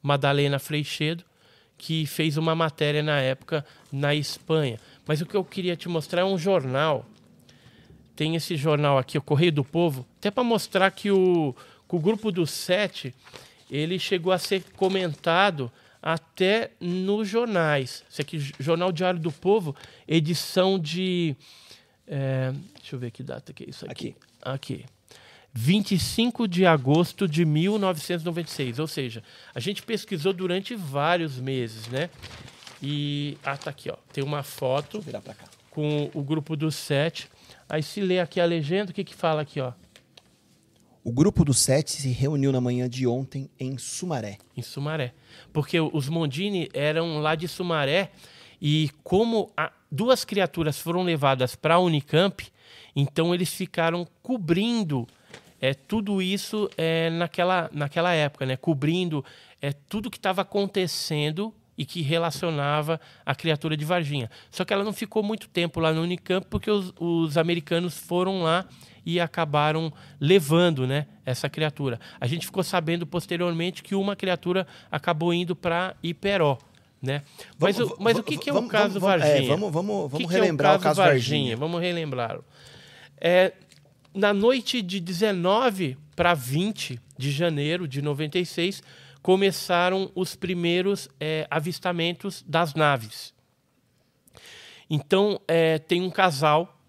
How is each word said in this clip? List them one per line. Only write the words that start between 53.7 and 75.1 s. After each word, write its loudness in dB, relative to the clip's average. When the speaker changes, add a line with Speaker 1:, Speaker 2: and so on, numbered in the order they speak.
Speaker 1:
cobrindo, 0
é, 2
tudo -2
isso, -2
é, 0
naquela, 0
naquela 0
época, 0
né? -2
Cobrindo, 0
é, -4
tudo -8
que -18
tava 0
acontecendo -2
e -6
que -6
relacionava 0
a -2
criatura -2
de -6
Varginha. -2
Só -6
que -4
ela 0
não -4
ficou -4
muito -6
tempo -2
lá 2
no 0
Unicamp -2
porque -4
os, 0
os 2
americanos 0
foram -2
lá 2
e 0
acabaram 0
levando, 4
né, -2
essa -2
criatura. -4
A -2
gente -2
ficou -2
sabendo 0
posteriormente -4
que -6
uma 0
criatura -2
acabou 0